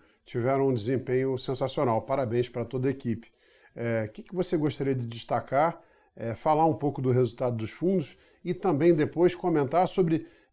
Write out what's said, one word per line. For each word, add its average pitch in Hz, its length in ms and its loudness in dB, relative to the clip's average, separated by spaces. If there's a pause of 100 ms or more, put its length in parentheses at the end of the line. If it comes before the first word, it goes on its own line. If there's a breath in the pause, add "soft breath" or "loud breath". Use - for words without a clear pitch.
(260 soft breath)
tiveram 135 420 0
um 135 60 2
desempenho 127 640 -2
sensacional. 127 640 -2
Parabéns 123 480 0
pra 120 160 -6
toda 131 240 -2
a - 20 2
equipe. 120 400 -6 (420 soft breath)
É, 113 360 -2
que - 140 -18
que - 120 -16
você 180 220 0
gostaria 139 360 0
de 120 140 -4
destacar, 131 720 -2 (320 soft breath)
é, 113 220 -8
falar 156 300 2
um 160 80 4
pouco 139 280 -2
do 131 100 2
resultado 123 440 0
dos 110 160 -6
fundos 175 460 -2 (260 soft breath)
e 175 100 -4
também 170 400 4
depois 160 400 2
comentar 165 540 2
sobre 160 400 0 (260 loud breath)